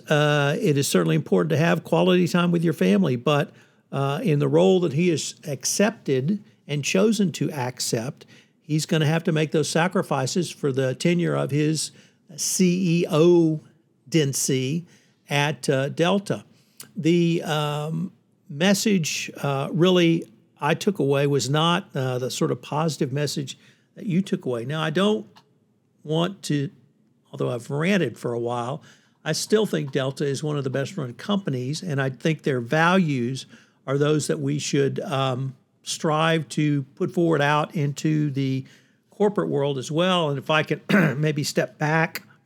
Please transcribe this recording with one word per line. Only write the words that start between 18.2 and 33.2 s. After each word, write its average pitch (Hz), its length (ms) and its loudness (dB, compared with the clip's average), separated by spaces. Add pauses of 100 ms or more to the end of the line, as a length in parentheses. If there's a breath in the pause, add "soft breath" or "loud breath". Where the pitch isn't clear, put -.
message, 190 800 0 (120)
uh, 139 300 -2
really 170 580 4 (300)
I 151 140 0
took 190 240 -2
away 139 280 2
was 139 220 0
not, 170 460 0
uh, 131 240 -2
the 127 120 -4
sort 156 200 -2
of 131 100 -4
positive 147 520 -4
message 143 440 -4 (380 soft breath)
that - 100 -16
you 180 160 0
took - 240 -4
away. 120 220 -4
Now, 156 160 -4
I 156 80 -2
don't 208 360 0 (760)
want 165 400 -2
to, 143 280 -2 (600)
although 139 200 -4
I've 120 200 -8
ranted 156 480 0
for 120 160 -6
a 117 40 -4
while, 120 440 -4 (420 soft breath)
I 156 80 -2
still 214 320 0
think 151 280 -4
Delta 139 320 -2
is 139 180 -4
one 151 160 -2
of 135 60 -4
the 131 60 -4
best 135 260 -4
run 127 180 -8
companies, 151 680 -4
and 139 200 -2
I 135 80 -2
think 151 320 -2
their 131 180 0
values 143 880 0 (400 loud breath)